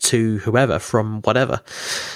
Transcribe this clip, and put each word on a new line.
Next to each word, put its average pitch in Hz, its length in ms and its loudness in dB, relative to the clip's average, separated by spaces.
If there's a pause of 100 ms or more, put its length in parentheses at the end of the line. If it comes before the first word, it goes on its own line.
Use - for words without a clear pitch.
(120)
to 113 340 2
whoever 120 340 2
from 107 440 -2
whatever 123 360 2 (560)